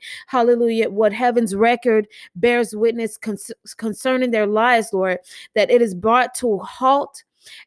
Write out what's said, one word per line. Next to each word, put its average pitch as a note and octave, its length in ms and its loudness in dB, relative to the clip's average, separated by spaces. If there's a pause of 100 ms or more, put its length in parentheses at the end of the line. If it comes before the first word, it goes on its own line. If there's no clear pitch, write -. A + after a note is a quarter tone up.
(260)
hallelujah, A#3 640 2
what G3+ 240 0
heaven's A#3 400 0
record A3+ 520 2 (280)
bears A#3 420 0
witness A3+ 400 -2
con-, G3+ 220 -8 (400)
concerning B3+ 540 -2
their G#3+ 140 0
lives, A3+ 460 0
Lord, F#3 280 -2 (340)
that G3+ 160 2
it A#3+ 100 6
is A3 140 0
brought A#3 400 0
to A3+ 220 -2
a - 20 -2
halt - 640 -2 (440)